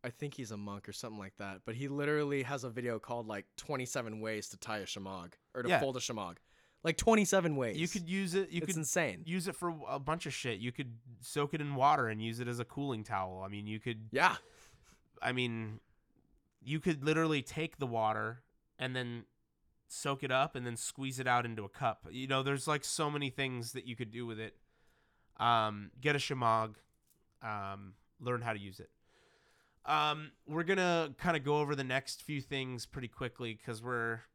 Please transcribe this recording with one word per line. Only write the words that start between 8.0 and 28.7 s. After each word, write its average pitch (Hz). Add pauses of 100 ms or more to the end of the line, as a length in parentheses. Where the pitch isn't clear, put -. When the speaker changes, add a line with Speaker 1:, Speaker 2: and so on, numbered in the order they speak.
Speaker 2:
use 185
it. 190
You 170
Speaker 1:
It's 160
Speaker 2:
could 190
Speaker 1:
insane. 156
Speaker 2:
use 170
it 160
for 175 (120)
a 139
bunch 151
of 139
shit. 113
You 120
could 120 (220)
soak 143
it 151
in 143
water 135
and 107
use 113
it 120
as 120
a 120
cooling 127
towel. 95
I 98
mean, 104
you 110
could 110
Speaker 1:
Yeah. 151 (840)
Speaker 2:
I 127
mean, 113 (800)
you 147
could 151
literally 156
take -
the 139
water 110 (380)
and 127
then 120 (600)
soak 139
it 127
up 131
and 123
then 120
squeeze 135
it 127
out 123
into 110
a 98
cup. 110
You 127
know, 135
there's, 139
like, 147
so -
many 143
things 123
that 131
you 123
could 110
do 120
with 110
it. 110 (800)
Um, 107
get 143
a -
shemagh, 113 (680)
um, 98 (240)
learn 123
how 117
to 104
use 98